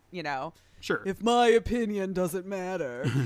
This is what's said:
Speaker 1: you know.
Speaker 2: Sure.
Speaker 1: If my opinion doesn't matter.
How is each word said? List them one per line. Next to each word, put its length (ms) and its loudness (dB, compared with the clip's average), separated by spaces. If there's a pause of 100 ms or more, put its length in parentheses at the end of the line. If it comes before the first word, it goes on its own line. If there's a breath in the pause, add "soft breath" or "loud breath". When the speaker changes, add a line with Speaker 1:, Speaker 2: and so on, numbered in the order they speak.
Speaker 1:
you 140 -10
know. 300 -6 (260 soft breath)
Speaker 2:
Sure. 260 -2
Speaker 1:
If 160 -6
my 280 6
opinion 640 2
doesn't 340 -2
matter. 580 -6 (200)